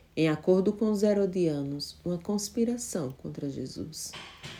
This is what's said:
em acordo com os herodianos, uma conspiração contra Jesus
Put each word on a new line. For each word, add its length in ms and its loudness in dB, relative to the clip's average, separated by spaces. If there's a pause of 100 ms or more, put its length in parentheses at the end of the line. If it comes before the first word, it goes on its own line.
(160)
em 140 4
acordo 420 4
com 200 2
os 100 0
herodianos, 1040 2
uma 140 -2
conspiração 920 -2 (120)
contra 260 -6
Jesus 600 -8 (480)